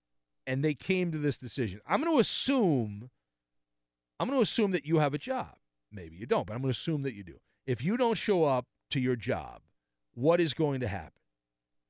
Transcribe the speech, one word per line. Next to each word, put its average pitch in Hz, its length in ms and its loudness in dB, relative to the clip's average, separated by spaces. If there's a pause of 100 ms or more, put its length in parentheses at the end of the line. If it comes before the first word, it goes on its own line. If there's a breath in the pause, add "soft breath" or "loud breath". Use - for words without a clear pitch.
(460)
and 131 180 -2
they 151 100 2
came 185 380 0
to 156 60 -4
this 147 200 0
decision. 110 500 -6
I'm 208 160 0
gonna 330 140 2
assume, 135 920 0 (1120)
I'm 196 100 -2
gonna 269 120 2
assume 202 300 2
that 165 140 -2
you 156 140 2
have 143 140 2
a 147 40 -2
job. 254 380 -6 (360)
Maybe 85 240 -12
you 98 100 -12
don't, 139 220 0
but 104 60 -6
I'm 123 80 -4
gonna 135 100 0
assume 151 300 -2
that 135 140 -4
you 101 80 -12
do. 85 160 -18 (260)
If 120 180 -2
you 208 140 2
don't 233 200 2
show 180 280 4
up 127 220 2 (240)
to 143 80 0
your 127 160 2
job, 76 460 -4 (520)
what 160 260 4
is 160 140 2
going 143 280 0
to 113 60 -2
happen? 92 340 -8 (680)